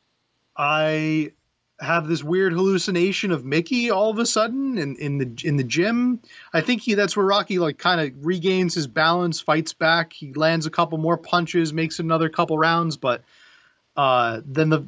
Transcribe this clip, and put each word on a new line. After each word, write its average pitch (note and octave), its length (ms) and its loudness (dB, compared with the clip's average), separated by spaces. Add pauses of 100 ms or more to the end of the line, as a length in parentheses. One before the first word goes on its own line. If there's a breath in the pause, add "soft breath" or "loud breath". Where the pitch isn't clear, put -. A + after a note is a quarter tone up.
(560)
I D#3 760 0 (500)
have D#3 260 -2
this D#3 160 -2
weird F3+ 300 0
hallucination F#3 800 0
of C#3+ 120 -2
Mickey E3+ 460 -2
all G#3 200 2
of G#3+ 80 -2
a A#3 80 0
sudden B3 520 -2
in, C#3+ 180 -4
in C#3+ 220 -4
the, C3 120 -2 (140)
in C#3+ 140 0
the C3+ 60 2
gym. A#3 580 0 (320 loud breath)
I E3 80 2
think B3 200 -2
he, A3 120 -2
that's G3+ 240 0
where G3+ 80 2
Rocky, G3+ 340 0
like, D#3 180 0
kinda E3 340 0 (100)
regains F#3 520 0
his D3+ 140 -4
balance, E3 540 0
fights D#3+ 320 0
back. D#3+ 400 0
He C#3 200 -14
lands D#3+ 320 2
a D#3 40 -4
couple D#3+ 280 0
more E3 200 0
punches, E3+ 560 0
makes D#3+ 260 -4
another D#3+ 300 0
couple D#3+ 280 0
rounds, E3 380 2
but, A#2+ 280 -2 (720 soft breath)
uh, B2 480 2
then D3+ 240 0
the, D#3 180 2